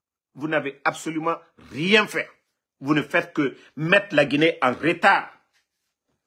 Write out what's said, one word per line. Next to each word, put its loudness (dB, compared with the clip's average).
Vous -8
n'avez -4
absolument -4
rien 2
fait. -6
Vous 0
ne 2
faites -2
que -2
mettre 0
la 4
Guinée 2
en 2
retard. 0